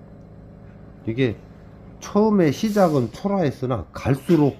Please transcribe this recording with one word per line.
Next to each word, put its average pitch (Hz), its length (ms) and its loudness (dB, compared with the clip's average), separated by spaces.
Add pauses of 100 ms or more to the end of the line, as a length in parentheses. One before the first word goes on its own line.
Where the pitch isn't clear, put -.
(1080)
이게 113 300 -2 (640)
처음에 202 520 2
시작은 170 640 0
초라했으나 135 800 -4
갈수록 147 680 0